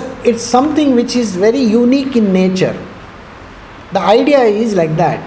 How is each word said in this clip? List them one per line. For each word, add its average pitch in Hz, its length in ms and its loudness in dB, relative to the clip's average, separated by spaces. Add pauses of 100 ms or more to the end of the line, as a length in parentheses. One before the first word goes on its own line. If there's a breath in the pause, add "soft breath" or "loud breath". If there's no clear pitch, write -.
(240)
it's 226 180 0
something 285 540 0
which 240 200 0
is 220 200 -2
very 220 240 2
unique 240 560 2
in 208 160 2
nature. 185 440 0 (1160)
The 175 80 -2
idea 262 400 2
is 220 360 0
like 160 200 0
that. 156 320 -2